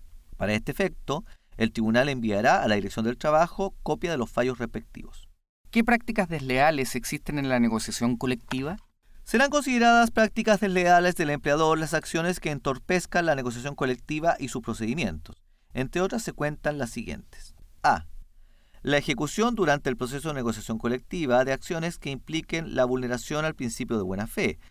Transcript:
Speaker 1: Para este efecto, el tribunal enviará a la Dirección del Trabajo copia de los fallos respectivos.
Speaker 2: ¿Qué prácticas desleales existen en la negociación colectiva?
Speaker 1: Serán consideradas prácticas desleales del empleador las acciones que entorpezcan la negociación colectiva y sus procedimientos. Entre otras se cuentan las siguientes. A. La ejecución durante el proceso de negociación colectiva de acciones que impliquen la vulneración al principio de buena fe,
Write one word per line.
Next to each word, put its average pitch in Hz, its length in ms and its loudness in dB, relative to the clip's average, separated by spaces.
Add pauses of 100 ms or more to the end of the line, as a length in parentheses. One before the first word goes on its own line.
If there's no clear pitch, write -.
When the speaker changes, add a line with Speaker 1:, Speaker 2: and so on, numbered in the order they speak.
(380)
Speaker 1:
Para 104 160 0
este 107 180 -2
efecto, 175 520 -4 (340)
el 110 140 2
tribunal 117 380 2
enviará 127 540 2
a 135 40 2
la 107 80 4
Dirección 101 300 -2
del 123 120 -2
Trabajo 165 640 0
copia 156 280 -2
de 156 60 -2
los 113 120 -4
fallos 127 280 0
respectivos. - 720 -10 (420)
Speaker 2:
¿Qué 233 120 4
prácticas 233 440 0
desleales 139 680 2
existen 147 440 -4
en 135 80 -2
la 127 120 4
negociación 117 580 0
colectiva? 131 600 -4 (460)
Speaker 1:
Serán 262 280 2
consideradas 233 600 6
prácticas 220 480 4
desleales 180 560 6
del 160 140 0
empleador 156 480 4
las 160 160 -2
acciones 170 480 -2
que 160 100 -4
entorpezcan 170 760 -2
la 151 80 4
negociación 123 400 -6
colectiva 151 640 0
y 131 100 -6
sus 123 120 -4
procedimientos. 110 800 -4 (320)
Entre 135 280 -4
otras 208 220 -2
se - 100 -8
cuentan 147 440 -4
las 131 120 -4
siguientes. - 640 -12 (280)
A. 104 240 2 (760)
La 143 160 0
ejecución 156 560 0
durante 147 380 0
el 123 40 -2
proceso 127 340 -6
de 151 40 -4
negociación 113 460 -4
colectiva 127 640 0
de 135 80 -2
acciones 165 460 -6
que 147 100 -8
impliquen 156 680 -6
la 127 80 4
vulneración 127 640 -2
al 156 80 -2
principio 120 420 -4
de 104 80 0
buena 95 220 -4
fe, 120 320 -2 (140)